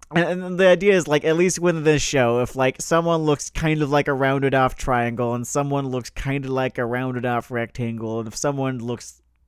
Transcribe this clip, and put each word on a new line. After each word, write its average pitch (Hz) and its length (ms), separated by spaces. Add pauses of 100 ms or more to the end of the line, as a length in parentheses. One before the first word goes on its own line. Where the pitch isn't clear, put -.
(140)
And, 175 300
and 180 160
the 190 80
idea 180 260
is, 170 140
like, 147 160
at 160 140
least 180 220
within 165 260
this 151 160
show, 123 400
if, 127 160
like, 131 240
someone 170 400
looks 151 280
kind 156 320
of 143 80
like 143 200
a 143 40
rounded 135 400
off 131 220
triangle 120 580
and 120 140
someone 139 400
looks 127 220
kind 139 340
of 131 80
like 131 260
a 123 80
rounded 123 400
off 120 240
rectangle, 117 680
and 113 80
if 110 80
someone 135 440
looks 117 420 (260)